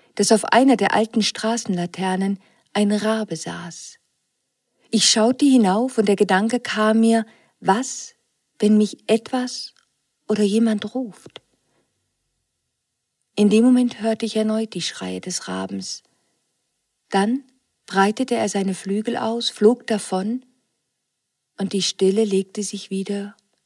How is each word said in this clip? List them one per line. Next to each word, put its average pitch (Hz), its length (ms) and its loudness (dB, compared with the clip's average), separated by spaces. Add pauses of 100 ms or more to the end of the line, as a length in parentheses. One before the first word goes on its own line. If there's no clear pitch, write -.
(140)
dass 208 160 2
auf 214 140 4
einer 254 320 4
der - 160 0
alten 226 280 0
Straßenlaternen 190 1200 -4 (340)
ein 208 180 2
Rabe 214 440 -2
saß. 175 640 -14 (920)
Ich - 200 2
schaute 247 360 2
hinauf 247 520 4
und 208 100 2
der 202 80 4
Gedanke 202 440 2
kam 220 400 0
mir, 226 260 4 (340)
was, 196 560 -2 (440)
wenn 208 180 4
mich 214 200 0 (100)
etwas 247 680 -2 (540)
oder 208 160 0
jemand 208 520 0
ruft? - 460 -12 (1900)
In 208 140 4
dem 220 160 6
Moment 247 360 2
hörte 220 240 -4
ich 214 100 -6
erneut 220 400 -2
die 170 80 -8
Schreie 185 360 -8
des 185 280 -10
Rabens. 190 560 -8 (1040)
Dann 220 340 0 (440)
breitete 214 480 0
er 226 120 0
seine 196 280 -2
Flügel 220 420 -4
aus, 233 320 -4
flog 233 380 2
davon 208 580 -4 (1120)
und 196 160 -6
die 196 80 -2
Stille 196 420 2
legte 196 380 -2
sich 196 300 -10
wieder 202 440 -6 (300)